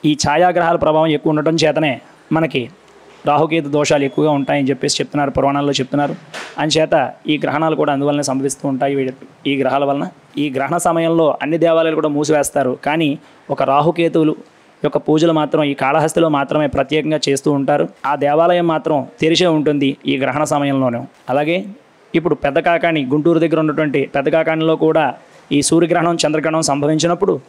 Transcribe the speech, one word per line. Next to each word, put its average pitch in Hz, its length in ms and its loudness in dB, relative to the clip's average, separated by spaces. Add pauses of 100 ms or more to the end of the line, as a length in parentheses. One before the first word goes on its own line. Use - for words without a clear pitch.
(100)
ఈ 151 40 2 (100)
ఛాయాగ్రహాల 170 600 2
ప్రభావం 156 320 2
ఎక్కువ 156 160 0
ఉండటం 156 300 0
చేతనే 151 300 0 (420)
మనకి 156 240 -2 (680)
రాహుకేతు 147 460 0
దోషాలు 147 320 2
ఎక్కువగా 151 320 0
ఉంటాయని 139 320 -2
చెప్పేసి 131 280 -2
చెప్తున్నారు, 143 380 -2
పురాణాల్లో 139 420 0
చెప్తున్నారు. 139 360 -2 (480)
అంచేత 156 320 2 (380)
ఈ - 100 2
గ్రహణాలు 151 380 0
కూడా 147 140 0
అందువల్లనే 143 340 -2
సంభవిస్తూ 135 420 -4
ఉంటాయి 139 280 -2
వీడి-, 131 160 -4 (360)
ఈ - 100 0
గ్రహాల 135 280 0
వలన. 139 160 -2 (380)
ఈ 151 40 -2 (100)
గ్రహణ 135 200 -2 (100)
సమయంలో 165 400 2 (180)
అన్ని 160 200 -2
దేవాలయాలు 165 360 2
కూడా 156 160 0
మూసివేస్తారు, 143 560 0 (140)
కానీ 156 220 0 (460)
ఒక - 80 -2 (100)
రాహుకేతువులు 156 640 2 (520)
యొక్క - 200 -2
పూజలు 156 340 4
మాత్రం 151 220 0 (100)
ఈ - 100 -2
కాళహస్తిలో 156 560 2
మాత్రమే 147 280 0 (100)
ప్రత్యేకంగా 147 520 0
చేస్తూ 139 300 0
ఉంటారు. 139 280 0 (240)
ఆ 147 40 0 (100)
దేవాలయం 170 500 2
మాత్రం 151 240 -2 (240)
తెరిచే 170 340 2
ఉంటుంది 143 340 0 (220)
ఈ 139 120 0
గ్రహణ 139 200 -2 (100)
సమయంలోనూ. 135 460 0 (320)
అలాగే 151 260 0 (560)
ఇప్పుడు 160 300 0
పెద్ద 143 140 0 (100)
కాకాణి, 165 340 0 (120)
గుంటూరు 160 320 2
దగ్గర 160 180 0
ఉన్నటువంటి 151 380 0 (140)
పెద్ద 139 200 0
కాకాణిలో 160 480 0
కూడా 156 220 4 (500)
ఈ 147 40 4 (100)
సూర్యగ్రహణం, 170 540 2
చంద్రగ్రహణం 156 480 0
సంభవించినప్పుడు 160 640 0 (120)